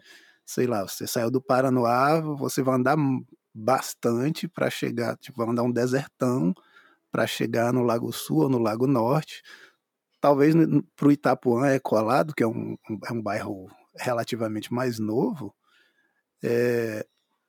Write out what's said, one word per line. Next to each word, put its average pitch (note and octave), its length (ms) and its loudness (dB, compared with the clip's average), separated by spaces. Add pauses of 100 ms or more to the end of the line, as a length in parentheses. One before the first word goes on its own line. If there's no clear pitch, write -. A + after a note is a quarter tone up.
(440)
sei B2+ 220 -2
lá, G#2 200 -2
você - 200 -10
saiu A#2+ 240 -2
do C3 100 0
Paranoá, B2+ 800 2
você C#3 420 -4
vai C3 120 2
andar C3 240 2
m-, C3 260 0 (300)
bastante A#2+ 920 -2
pra C3+ 220 -4
chegar, A#2+ 480 -4
tipo, - 220 -14
vai A2+ 100 -2
andar A#2 140 0
um B2 100 0
desertão C3+ 800 0 (580)
pra - 160 0
chegar A#2 460 -2
no B2+ 100 2
Lago A#2+ 300 0
Sul D3+ 300 -2
ou C#3 60 2
no C3 100 2
Lago A2+ 280 0
Norte. C3+ 560 0 (800)
Talvez D3 340 6
no, D#3+ 120 6
no, D3 160 2 (120)
pro C#3+ 160 4
Itapuã C3 580 2
é C3+ 100 4
colado, B2+ 560 0
que - 80 -2
é A#2 40 4
um, A2+ 300 -6 (140)
um, G#2 160 -6
é - 60 -6
um A#2 100 -4
bairro G2+ 460 -8 (280)
relativamente A2+ 800 -4
mais B2 240 -4
novo, A#2 560 -4 (880)
é, A#2 640 -2 (420)